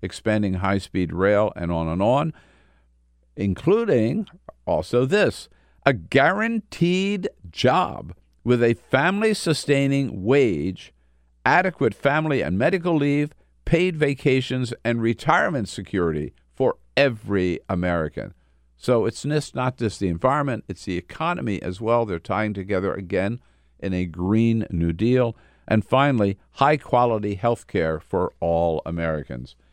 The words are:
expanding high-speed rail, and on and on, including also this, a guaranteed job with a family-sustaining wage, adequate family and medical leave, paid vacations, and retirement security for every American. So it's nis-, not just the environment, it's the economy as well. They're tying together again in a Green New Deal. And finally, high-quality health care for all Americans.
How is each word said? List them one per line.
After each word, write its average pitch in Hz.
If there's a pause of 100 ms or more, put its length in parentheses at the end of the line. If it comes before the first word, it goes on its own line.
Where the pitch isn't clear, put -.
expanding 104
high-speed 92
rail, 101
and 85
on 82
and 85
on, 139 (1000)
including 156 (380)
also 85
this, 160 (380)
a 143
guaranteed 185 (200)
job - (300)
with 120
a 120
family-sustaining 139
wage, 95 (520)
adequate 143
family 147
and 80
medical 170
leave, 147 (320)
paid 180
vacations, 131 (100)
and 117
retirement 123
security 85 (200)
for 131 (220)
every 104 (100)
American. 87 (420)
So 117
it's -
nis-, 151
not 127
just 110
the 98
environment, 131
it's -
the 90
economy 143
as 92
well. 117
They're 92
tying 107
together 95
again 98 (400)
in 95
a 90
Green 110
New 85
Deal. 117 (320)
And 107
finally, 127 (140)
high-quality 120
health 117
care 80
for 90
all 85
Americans. 78 (180)